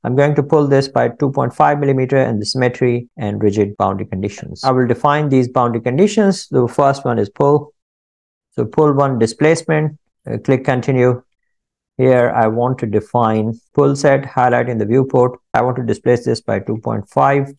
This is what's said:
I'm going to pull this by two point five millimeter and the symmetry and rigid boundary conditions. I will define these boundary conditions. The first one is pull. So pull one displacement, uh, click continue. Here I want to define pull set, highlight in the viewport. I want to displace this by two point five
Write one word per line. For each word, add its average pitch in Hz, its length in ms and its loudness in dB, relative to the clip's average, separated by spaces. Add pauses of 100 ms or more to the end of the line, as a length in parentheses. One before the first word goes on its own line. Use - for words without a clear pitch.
I'm 120 120 -4
going 147 200 2
to 139 80 0
pull 147 240 2
this 139 200 2
by 120 220 -2
two 135 220 -4
point 131 300 -4
five 147 180 2
millimeter 135 380 0
and 117 220 0
the 104 60 -6
symmetry 123 640 -2 (100)
and 104 240 -6
rigid 101 360 0
boundary 98 280 -2
conditions. - 580 -10
I 135 60 0
will 127 160 2
define 147 440 0
these 131 180 2
boundary 120 340 -2
conditions. 196 680 0
The 127 180 0
first 139 380 0
one 120 120 -2
is 104 120 -2
pull. 143 440 0 (840)
So 120 100 -2
pull 147 280 2
one 135 240 0
displacement, 151 800 0 (320)
uh, 113 80 -6
click 131 260 0
continue. 123 600 0 (760)
Here 127 380 4
I 113 120 2
want 120 320 0
to 123 60 -4
define 110 680 0 (200)
pull 143 220 2
set, 139 300 2
highlight 123 440 0
in 117 80 -4
the 104 80 -2
viewport. 127 540 0 (160)
I 117 80 2
want 127 140 -2
to 127 140 -6
displace 120 340 0
this 120 160 -2
by 107 180 -4
two 110 180 -6
point 113 320 -8
five 139 480 0